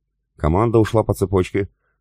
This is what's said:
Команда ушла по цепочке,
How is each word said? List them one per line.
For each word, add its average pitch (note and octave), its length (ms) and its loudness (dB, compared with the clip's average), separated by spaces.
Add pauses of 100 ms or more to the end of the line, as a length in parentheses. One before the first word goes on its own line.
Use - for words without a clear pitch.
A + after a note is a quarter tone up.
(360)
Команда A2 420 0
ушла G#2+ 240 2
по - 100 -2
цепочке, G2 560 -2 (320)